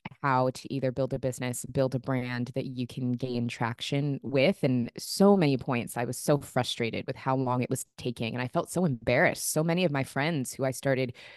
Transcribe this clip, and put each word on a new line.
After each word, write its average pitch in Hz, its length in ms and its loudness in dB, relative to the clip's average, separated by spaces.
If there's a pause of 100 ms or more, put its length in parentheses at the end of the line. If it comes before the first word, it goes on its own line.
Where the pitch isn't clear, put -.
(200)
how 131 300 2
to - 240 -8
either 131 160 -2
build 131 240 -2
a 131 60 -2
business, 127 460 -4
build 131 280 0
a 156 60 0
brand 123 560 -2
that 135 100 -2
you 127 220 -4
can 127 240 -2
gain 120 340 -2
traction 135 760 -2
with. 135 400 2
And 123 340 2
so 202 380 6
many 143 200 4
points, 120 400 -2
I 120 100 -2
was 127 120 -4
so 147 200 2
frustrated 117 680 -2
with 131 80 -4
how 131 220 0
long 123 260 0
it - 80 -2
was - 160 -4 (120)
taking. 120 360 -4
And 123 80 -4
I 123 60 -4
felt 160 200 -2
so 180 160 0
embarrassed. 131 680 2
So 156 100 0
many 165 220 2
of 143 80 2
my 139 100 0
friends 139 500 -2
who 131 120 -6
I 131 80 0
started 127 400 0 (240)